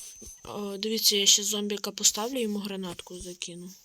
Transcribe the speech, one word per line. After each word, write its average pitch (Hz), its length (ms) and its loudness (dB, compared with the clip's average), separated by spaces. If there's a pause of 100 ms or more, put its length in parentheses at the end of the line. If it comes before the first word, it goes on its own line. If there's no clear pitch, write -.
(440)
О, 202 320 -6
дивіться, 214 400 2
я 202 100 4
ще 202 180 8
зомбіка 208 460 -2
поставлю, 214 500 2
йому 208 180 0
гранатку 190 640 -6
закину. 180 540 -10 (100)